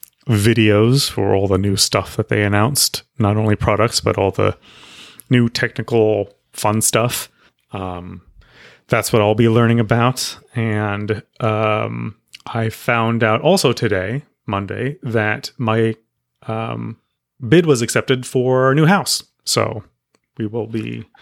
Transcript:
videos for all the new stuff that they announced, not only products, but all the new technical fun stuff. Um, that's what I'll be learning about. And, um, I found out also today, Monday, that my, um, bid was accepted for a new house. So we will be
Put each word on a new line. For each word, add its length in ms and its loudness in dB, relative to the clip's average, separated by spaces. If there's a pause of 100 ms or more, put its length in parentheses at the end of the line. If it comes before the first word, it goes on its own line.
(280)
videos 840 4
for 240 0
all 120 0
the 120 2
new 180 0
stuff 400 -2
that 120 -4
they 140 0
announced, 600 0 (160)
not 180 2
only 180 2
products, 460 0
but 160 0
all 140 2
the 260 -4 (720)
new 180 4
technical 840 0 (200)
fun 280 0
stuff. 480 -2 (420)
Um, 520 -10 (640)
that's 260 0
what 80 4
I'll 140 4
be 120 4
learning 320 4
about. 600 -2 (160)
And, 680 -4 (180)
um, 760 -2 (320)
I 220 -4
found 540 0
out 180 2
also 320 2
today, 500 -2 (240)
Monday, 560 -6
that 560 -2
my, 360 0 (520)
um, 500 -8 (520)
bid 160 4
was 160 2
accepted 440 -2
for 460 0
a 40 2
new 100 4
house. 380 0 (220)
So 380 -2 (540)
we 80 -4
will 220 -6
be 380 -8 (160)